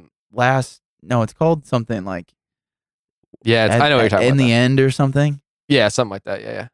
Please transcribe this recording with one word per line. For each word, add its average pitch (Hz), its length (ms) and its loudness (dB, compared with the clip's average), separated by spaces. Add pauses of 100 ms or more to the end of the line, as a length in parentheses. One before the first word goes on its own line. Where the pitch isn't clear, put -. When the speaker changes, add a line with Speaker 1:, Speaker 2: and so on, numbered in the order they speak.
(320)
Speaker 1:
Last, 127 500 -2 (200)
no, 113 220 -2
it's 110 100 -6
called 160 320 -2
something 113 400 -6
like 90 260 -12 (1120)
Speaker 2:
Yeah, 113 220 2
it's, 107 100 2
Speaker 1:
At, 123 60 2
Speaker 2:
I 147 80 2
know 143 80 2
what 117 60 2
you're - 20 2
Speaker 1:
At, 101 60 0
Speaker 2:
talking 107 160 2
Speaker 1:
In 131 80 2
Speaker 2:
about 139 80 2
Speaker 1:
the 123 80 2
Speaker 2:
that. 117 40 2
Speaker 1:
End 127 240 2
or 135 120 2
something. 143 480 -2 (320)
Speaker 2:
Yeah, 120 160 4
something 107 240 -2
like 98 140 -12
that. 101 160 -8
Yeah, 110 100 -12
yeah. 113 220 -12